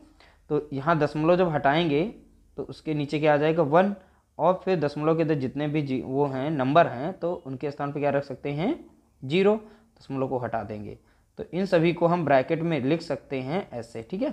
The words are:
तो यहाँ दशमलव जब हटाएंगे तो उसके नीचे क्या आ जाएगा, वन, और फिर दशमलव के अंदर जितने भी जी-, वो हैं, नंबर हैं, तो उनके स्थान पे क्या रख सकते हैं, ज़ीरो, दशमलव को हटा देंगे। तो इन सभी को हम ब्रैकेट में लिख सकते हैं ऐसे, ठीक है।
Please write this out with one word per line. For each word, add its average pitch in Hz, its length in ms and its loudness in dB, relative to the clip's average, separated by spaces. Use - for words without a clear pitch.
तो 147 240 -2
यहाँ 147 260 0
दशमलव 156 360 2
जब 175 140 2
हटाएंगे 147 540 2
तो 143 80 -6
उसके 156 280 -8
नीचे 147 260 -2
क्या 151 140 4
आ 147 40 4
जाएगा, 160 260 4
वन, 180 320 4
और 180 260 2
फिर 185 140 2
दशमलव 151 360 0
के 165 60 0
अंदर 156 160 2
जितने 135 320 -4
भी 151 140 -2
जी-, 131 200 -4
वो 131 240 0
हैं, 135 240 -4
नंबर 147 360 4
हैं, 127 260 -6
तो 175 240 -4
उनके 135 340 -8
स्थान 143 200 -6
पे 147 80 -6
क्या 143 120 0
रख 139 120 0
सकते 143 280 -10
हैं, 170 220 -2
ज़ीरो, 190 320 2
दशमलव 135 280 -6
को 123 120 -2
हटा 113 240 -4
देंगे। 104 340 -12
तो 87 100 -8
इन 185 160 -4
सभी 175 280 4
को 170 140 2
हम 170 180 2
ब्रैकेट 139 360 2
में 165 200 0
लिख 156 200 0
सकते - 380 -6
हैं 143 320 -6
ऐसे, 117 320 -12
ठीक 196 180 -8
है। 277 120 -2